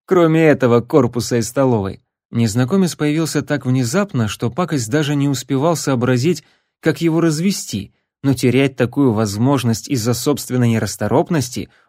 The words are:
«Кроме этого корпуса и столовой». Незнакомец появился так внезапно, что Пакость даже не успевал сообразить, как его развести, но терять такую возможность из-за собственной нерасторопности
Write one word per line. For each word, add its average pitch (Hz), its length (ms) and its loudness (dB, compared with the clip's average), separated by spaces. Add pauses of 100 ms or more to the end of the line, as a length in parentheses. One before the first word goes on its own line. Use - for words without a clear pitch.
«Кроме 165 380 4
этого 131 380 4
корпуса 123 560 0
и 117 60 0
столовой». 110 600 -2 (280)
Незнакомец 123 640 0
появился 151 460 -2
так 143 220 -4
внезапно, 131 640 -2
что 113 240 -6
Пакость 147 400 -4
даже 147 240 0
не 143 140 0
успевал 139 480 0
сообразить, 127 640 0 (380)
как 160 200 -2
его 165 200 2
развести, 160 760 -2 (280)
но 139 120 2
терять 131 400 2
такую 127 380 0
возможность 113 760 0
из-за 120 240 -2
собственной 123 580 -2
нерасторопности 117 1000 -2 (180)